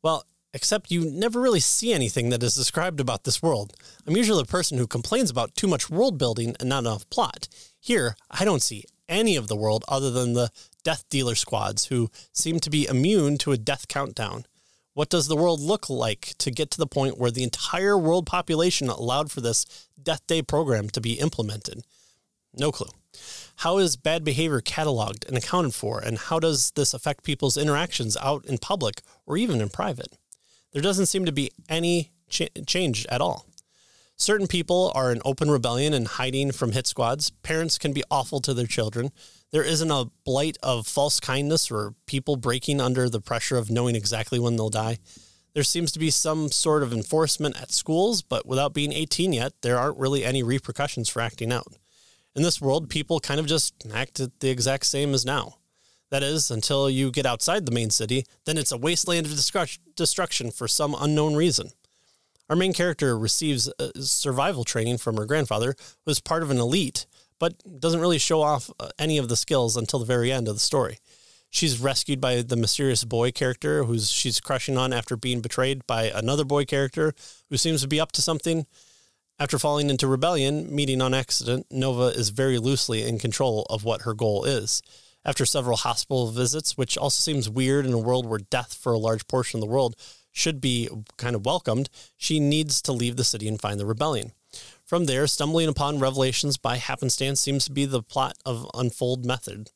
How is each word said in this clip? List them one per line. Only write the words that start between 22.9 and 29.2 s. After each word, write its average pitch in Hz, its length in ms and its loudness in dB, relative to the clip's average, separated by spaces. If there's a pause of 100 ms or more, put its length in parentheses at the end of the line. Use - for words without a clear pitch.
How 175 200 2
is 180 180 4
bad 160 280 0
behavior 151 360 2
cataloged 113 680 -2
and 131 100 -2
accounted 151 360 0
for, 107 260 -4
and 113 180 -4
how 160 220 -2
does 160 320 2
this 147 220 0
affect 139 300 -6
people's 139 340 0
interactions 147 600 0
out 143 280 -2
in 131 120 -4
public 139 440 -2 (240)